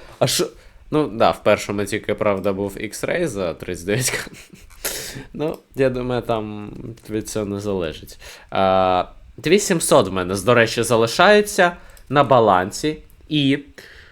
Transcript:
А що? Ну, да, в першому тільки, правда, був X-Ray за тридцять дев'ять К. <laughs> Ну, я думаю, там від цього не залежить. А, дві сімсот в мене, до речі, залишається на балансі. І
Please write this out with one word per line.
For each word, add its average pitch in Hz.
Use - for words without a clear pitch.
А 135
що? 170
Ну, 147
да, 104
в -
першому 104
тільки, 104
правда, 101
був 98
X-Ray 147
за 101
тридцять 85
дев'ять 120
К. -
<laughs> -
Ну, 151
я 135
думаю, 123
там 107
від 107
цього 107
не 101
залежить. 95
А, 92
дві 175
сімсот 165
в 92
мене, 92
до 101
речі, 113
залишається 175
на 143
балансі. 113
І 143